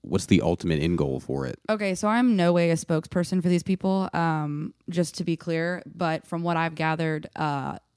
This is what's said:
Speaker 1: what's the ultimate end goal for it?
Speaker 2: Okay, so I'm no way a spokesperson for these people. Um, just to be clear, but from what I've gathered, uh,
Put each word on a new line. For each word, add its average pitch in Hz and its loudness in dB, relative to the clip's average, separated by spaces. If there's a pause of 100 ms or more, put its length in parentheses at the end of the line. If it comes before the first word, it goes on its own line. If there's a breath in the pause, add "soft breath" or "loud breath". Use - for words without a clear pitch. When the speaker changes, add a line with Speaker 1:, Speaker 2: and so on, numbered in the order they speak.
Speaker 1:
what's - -2
the 95 6
ultimate 80 0
end 85 2
goal 67 0
for 67 -4
it? - -10
Speaker 2:
Okay, 208 -2
so 208 -2
I'm 240 4
no 175 4
way 170 4
a 165 4
spokesperson 170 -2
for 180 2
these 175 4
people. 190 0
Um, 156 -2 (160)
just 175 -2
to 180 -6
be 165 0
clear, 170 -4 (120)
but 165 -2
from 170 -6
what 170 0
I've 165 0
gathered, 160 -2
uh, 143 -2 (180)